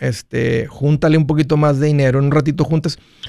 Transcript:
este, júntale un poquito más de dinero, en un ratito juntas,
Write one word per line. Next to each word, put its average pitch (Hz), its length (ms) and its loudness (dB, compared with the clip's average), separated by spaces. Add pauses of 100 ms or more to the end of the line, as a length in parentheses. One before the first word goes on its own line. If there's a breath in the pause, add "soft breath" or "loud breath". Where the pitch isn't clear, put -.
este, 123 640 -4
júntale 151 500 0
un 151 120 2
poquito 151 280 0
más 147 220 2
de 147 80 0
dinero, 139 320 2
en 139 60 2
un 143 80 2
ratito 147 320 0
juntas, 156 340 -2 (300 loud breath)